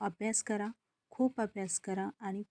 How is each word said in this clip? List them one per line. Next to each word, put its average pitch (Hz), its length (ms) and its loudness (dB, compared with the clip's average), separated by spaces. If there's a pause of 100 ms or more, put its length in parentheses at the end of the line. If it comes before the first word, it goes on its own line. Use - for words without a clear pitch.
अभ्यास 214 420 0
करा, 208 240 0 (440)
खूप 254 300 2
अभ्यास 196 380 -2
करा 196 300 -2 (100)
आणि 202 320 -4